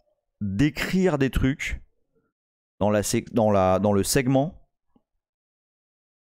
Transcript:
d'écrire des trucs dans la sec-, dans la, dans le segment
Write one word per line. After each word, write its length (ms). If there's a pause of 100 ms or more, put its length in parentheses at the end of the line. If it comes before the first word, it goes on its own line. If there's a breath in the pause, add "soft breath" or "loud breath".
(400)
d'écrire 800
des 100
trucs 560 (960)
dans 80
la 140
sec-, 320
dans 160
la, 280
dans 140
le 100
segment 640 (1700)